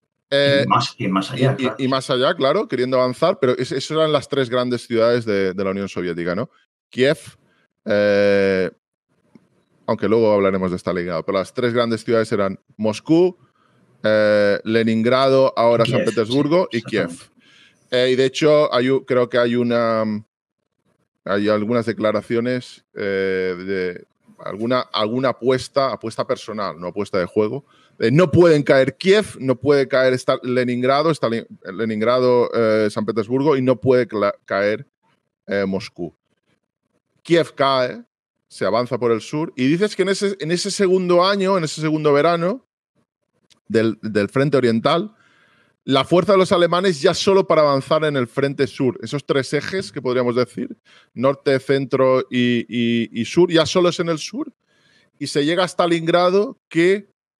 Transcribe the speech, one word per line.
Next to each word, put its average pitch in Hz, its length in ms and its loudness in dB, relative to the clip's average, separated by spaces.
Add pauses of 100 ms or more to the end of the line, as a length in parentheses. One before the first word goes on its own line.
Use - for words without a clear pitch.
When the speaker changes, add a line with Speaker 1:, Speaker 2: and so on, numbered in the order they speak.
(300)
Speaker 1:
Eh, 139 340 2
Speaker 2:
Y 131 40 -4
más, 131 300 0
y - 100 -6
más 95 220 -2
allá, 131 260 0
Speaker 1:
y, 135 60 -6
y, 123 40 0
Speaker 2:
claro. 120 120 -6
Speaker 1:
y 131 100 -2
más 135 220 -2
allá, 139 240 0
claro, 147 320 0
queriendo 127 340 -2
avanzar, 139 380 0
pero 127 180 2
es-, 131 140 -6
esas 143 220 -6
eran 156 200 0
las 139 160 -2
tres 131 220 -2
grandes 123 380 -2
ciudades 117 360 0
de, 98 300 -2
de 98 100 -4
la 98 60 -2
Unión 98 180 -6
Soviética, 87 460 -6
¿no? 104 160 -6 (400)
Kiev, 135 280 0 (640)
eh, 101 840 2 (1160)
aunque 110 200 -2
luego 110 260 4
hablaremos 95 380 0
de 90 80 -4
Stalingrado, 87 460 -4
pero 98 140 -2
las 92 140 -4
tres 120 200 -2
grandes 117 320 -2
ciudades 113 260 0
eran 98 300 -2 (160)
Moscú, 160 640 0 (640)
eh, 104 600 2
Leningrado, 123 920 2
ahora 117 300 4
San 127 100 -2
Speaker 2:
Kiev, 110 140 0
Speaker 1:
Petersburgo, 139 600 0
Speaker 2:
sí, 117 80 -4
Speaker 1:
y 110 40 -4
Kiev. 98 240 -4
Speaker 2:
exactamente. - 400 -18 (440)
Speaker 1:
Eh, 127 220 2
y 127 40 0
de 131 100 4
hecho, 151 460 2
hay 127 180 0
u-, 135 160 -2
creo 123 240 0
que 123 80 0
hay 120 180 2
una, 117 480 0 (1200)
hay 101 240 0
algunas 107 380 0
declaraciones, 117 1000 -4 (100)
eh, 95 600 -2 (120)
de 92 380 -6 (340)
alguna, 113 420 -4
alguna 120 500 -2
apuesta, 131 600 -2
apuesta 113 360 -8
personal, 104 520 -6
no 87 100 -10
apuesta 98 300 -4
de 87 60 0
juego. 107 400 -2 (340)
Eh, 113 140 0
no 160 180 4
pueden 165 340 6
caer 135 340 2
Kiev, 196 420 2
no 127 160 0
puede 139 320 2
caer 131 240 2
esta-, 131 300 0
Leningrado, 127 680 0
Stalin-, 117 360 -2 (180)
Leningrado, 113 880 0
eh, 110 380 2
San 110 160 -6
Petersburgo, 123 500 0
y 131 60 0
no 127 180 0
puede 123 260 2
cla-, 101 280 -2 (100)
caer, 104 420 -2 (600)
eh, 101 200 -2
Moscú. 90 480 -8 (1080)
Kiev 160 320 0
cae, 135 500 -2 (460)
se - 140 -8
avanza 120 320 -2
por 117 160 0
el 110 80 -2
sur, 151 360 -8
y 127 100 0
dices 175 280 0
que - 60 -2
en 190 80 0
ese, 196 320 -2
en 156 100 -6
ese 175 200 -4
segundo 180 520 2
año, 196 360 0
en 160 60 -2
ese 151 180 -8
segundo 151 320 2
verano 170 500 0 (1000)
del, 110 340 0
del 104 300 -2
frente 139 260 0
oriental, 131 580 0 (680)
la 131 200 0
fuerza 175 280 2
de 196 60 6
los 185 140 2
alemanes 175 500 2
ya 175 100 4
solo 190 340 0
para 160 140 2
avanzar 147 440 2
en 147 120 -2
el 120 100 0
frente 139 400 -2
sur, 127 360 -4
esos 135 240 -8
tres 139 260 -2
ejes 190 400 -6
que 147 80 -12
podríamos 120 340 -2
decir, - 440 -4 (340)
norte, 135 480 0
centro 131 600 0 (100)
y, 120 380 0
y, 117 520 -2
y 110 60 -4
sur, 175 240 2
ya 160 160 2
solo 175 240 0
es 170 100 -4
en 165 80 -4
el 165 100 -4
sur, 247 320 -12 (680)
y 143 80 -8
se 147 180 -2
llega 175 200 0
a 170 40 -2
Stalingrado, 175 920 0 (120)
que 185 400 0 (300)